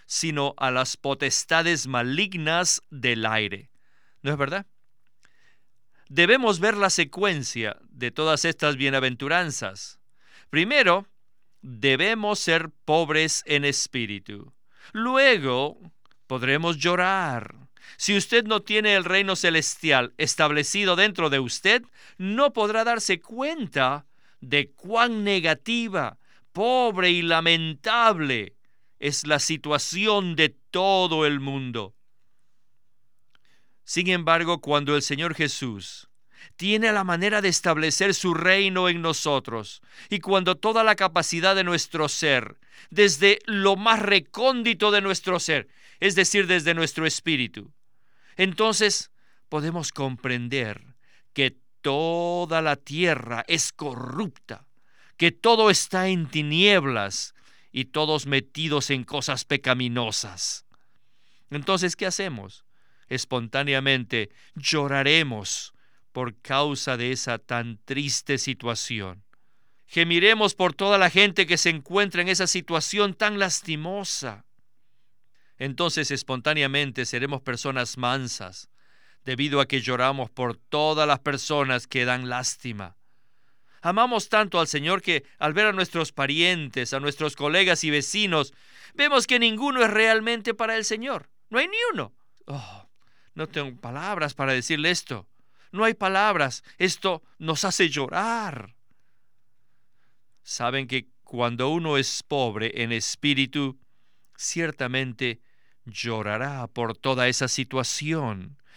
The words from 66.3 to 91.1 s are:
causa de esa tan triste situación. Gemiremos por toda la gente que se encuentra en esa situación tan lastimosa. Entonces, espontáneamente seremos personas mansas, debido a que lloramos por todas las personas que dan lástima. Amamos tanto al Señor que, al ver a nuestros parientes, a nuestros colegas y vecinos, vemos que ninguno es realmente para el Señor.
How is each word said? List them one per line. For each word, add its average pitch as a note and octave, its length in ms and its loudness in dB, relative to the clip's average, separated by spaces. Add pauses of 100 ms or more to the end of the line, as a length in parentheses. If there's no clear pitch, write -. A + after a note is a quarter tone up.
causa C#3 560 -2
de A#2+ 160 -2
esa B2 260 -4
tan A#2 460 -8
triste C#3 540 -2
situación. A2+ 840 -6 (640)
Gemiremos F3 680 4
por F3+ 200 2
toda G3+ 240 2
la F3+ 120 6
gente G3 360 4
que E3 120 2
se - 120 2
encuentra F3 520 -2
en F3 60 -4
esa F#3+ 180 0
situación F3+ 680 -2
tan G#3 240 -2
lastimosa. E3 1080 -4 (1120)
Entonces, C#3 520 -2
espontáneamente C#3 920 -2
seremos C3 380 -4
personas B2+ 560 -6
mansas, B2 720 -6 (560)
debido C#3 360 0
a C3+ 60 2
que C#3 140 -2
lloramos B2+ 500 0
por A#2+ 260 -4
todas D3+ 500 0
las C#3+ 140 2
personas C3+ 640 -2
que B2+ 180 -2
dan B2 240 -2
lástima. A#2+ 680 -8 (840)
Amamos G#3+ 460 0
tanto G#3 300 2
al E3 100 2
Señor E3 340 -2
que, D#3+ 220 0 (140)
al D3+ 140 0
ver G#3 140 2
a G#3 60 2
nuestros E3+ 400 -2
parientes, C#3+ 840 0
a C3+ 60 -4
nuestros C#3+ 360 -4
colegas E3 480 2
y D#3 60 0
vecinos, D#3 640 0 (420)
vemos C#4+ 320 4
que B3 120 4
ninguno A#3+ 440 0
es A3+ 80 4
realmente A3 640 2
para A3+ 220 -2
el A3 80 -2
Señor. A3 440 -6 (220)